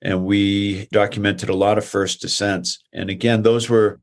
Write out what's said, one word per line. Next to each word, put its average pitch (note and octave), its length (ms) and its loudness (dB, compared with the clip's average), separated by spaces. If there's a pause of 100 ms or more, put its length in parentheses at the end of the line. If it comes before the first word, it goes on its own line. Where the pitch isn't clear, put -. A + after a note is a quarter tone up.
And F#2 240 -2
we G2+ 680 0
documented G2+ 560 0
a F#2+ 80 0
lot G2+ 200 2
of G#2 80 0
first G2 360 -4
descents. F#2+ 580 -4 (140)
And F#2+ 180 -8
again, A2 320 2
those A#2 260 2
were A2+ 340 2